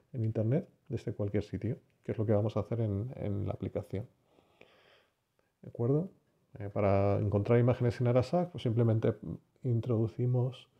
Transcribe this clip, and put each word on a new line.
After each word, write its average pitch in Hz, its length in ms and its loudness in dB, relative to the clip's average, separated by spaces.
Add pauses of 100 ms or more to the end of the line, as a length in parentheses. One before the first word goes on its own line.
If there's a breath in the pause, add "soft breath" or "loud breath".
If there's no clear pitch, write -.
(120)
en 117 120 -4
internet, 113 440 0 (200)
desde 113 240 -6
cualquier 104 320 -2
sitio, - 340 -6 (240)
que - 100 -6
es - 60 -4
lo 107 80 0
que 113 60 2
vamos 104 240 2
a 107 40 2
hacer 113 200 -4
en, 107 360 -2
en 98 300 -4
la 101 60 -2
aplicación. 95 540 -6 (1600 soft breath)
¿De - 80 -16
acuerdo? 139 400 -2 (480)
Eh, 101 100 -8
para 101 500 2
encontrar 104 400 2
imágenes 120 420 2
en 120 80 2
Arasak, 127 420 2
pues - 120 -10
simplemente 113 520 2 (480)
introducimos, 123 1080 0 (120)